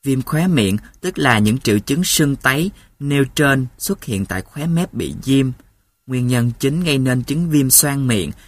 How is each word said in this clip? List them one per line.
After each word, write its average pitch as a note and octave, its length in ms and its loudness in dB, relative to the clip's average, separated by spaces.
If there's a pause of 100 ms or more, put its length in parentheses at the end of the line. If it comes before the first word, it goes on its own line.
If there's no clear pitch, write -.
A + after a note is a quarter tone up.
Viêm C3 200 0
khóe D#3+ 240 0
miệng G#2+ 300 2 (240)
tức F#3 180 -6
là B2 200 2
những G#2+ 200 2
triệu G#2+ 200 2
chứng C#3+ 260 -2
sưng C#3+ 320 0
tấy D3+ 340 -2 (280)
nêu C#3+ 260 0 (100)
trên C3+ 320 2 (120)
xuất - 260 -6
hiện G2 220 -4
tại F#2 160 -6
khóe D3 240 -10
mép E3+ 280 -2
bị D2 200 -6 (100)
viêm. C3+ 260 2 (560)
Nguyên B2+ 200 -2
nhân A#2+ 320 0
chính D3+ 260 -2
gây C#3+ 140 2
nên B2+ 240 0
chứng E3 280 -2
viêm C#3 200 4
xoang C#3 360 0
miệng G2+ 240 0 (180)